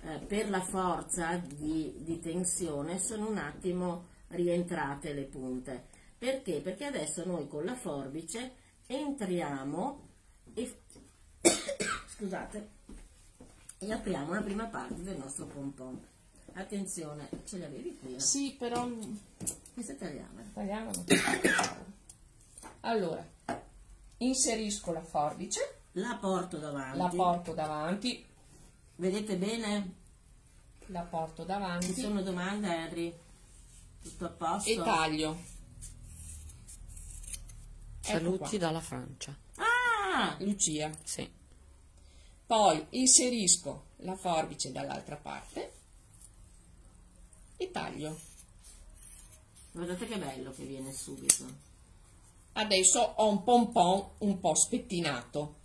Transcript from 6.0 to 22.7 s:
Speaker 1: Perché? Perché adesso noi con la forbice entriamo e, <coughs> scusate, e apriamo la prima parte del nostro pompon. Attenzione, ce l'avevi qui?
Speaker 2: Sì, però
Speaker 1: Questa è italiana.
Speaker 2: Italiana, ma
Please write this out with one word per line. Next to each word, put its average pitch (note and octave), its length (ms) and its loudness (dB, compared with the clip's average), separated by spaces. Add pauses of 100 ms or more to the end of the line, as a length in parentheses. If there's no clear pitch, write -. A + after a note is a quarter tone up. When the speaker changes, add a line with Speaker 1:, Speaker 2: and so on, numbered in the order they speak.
Speaker 1:
Perché? A#3+ 440 -2
Perché G#3 240 -4
adesso F#3+ 380 -4
noi E3+ 240 -2
con D3 160 -6
la A#3 120 -2
forbice E3+ 760 -6 (340)
entriamo F3+ 1120 -2 (540)
e, A#3 240 -4 (640)
<coughs> - 680 0 (100)
scusate, G#3 520 -6 (1080)
e G#3 140 -4
apriamo E3+ 420 -2
la G#3 80 0
prima G#3 240 -2
parte C3 380 -6
del F#3 140 -6
nostro C3+ 280 -8
pompon. C#3 680 -10 (420)
Attenzione, F3+ 720 -6 (160)
ce G3 140 -8
l'avevi G3 400 -8
qui? B2+ 200 -10
Speaker 2:
Sì, C#4 380 2
però A#3+ 320 0 (840)
Speaker 1:
Questa - 180 -8
è C#4 40 -10
italiana. D3+ 460 -10
Speaker 2:
Italiana, G#3 480 -6
ma - 960 4 (960)